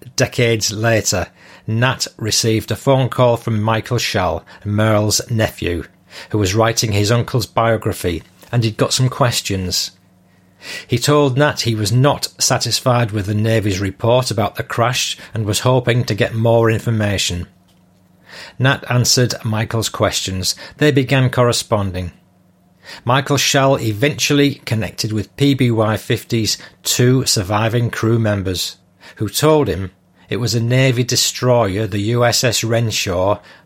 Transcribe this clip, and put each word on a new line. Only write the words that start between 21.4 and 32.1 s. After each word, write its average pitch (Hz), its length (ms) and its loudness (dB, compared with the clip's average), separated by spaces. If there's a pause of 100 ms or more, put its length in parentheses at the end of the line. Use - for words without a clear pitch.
Michael 135 320 0
Shell 135 420 2
eventually 123 760 0
connected 110 560 -4
with 107 240 -4
P 139 180 4
B 127 160 2
Y 110 260 2
fifty's 113 600 -4 (240)
two 123 420 2
surviving 110 640 0
crew 113 300 0
members, 98 600 -2 (380)
who 107 120 -4
told 151 400 2
him 90 240 -4 (360)
it 104 100 -4
was 123 180 -2
a 117 40 0
Navy 123 440 2
destroyer, 120 840 0
the 101 140 -4
U 120 240 0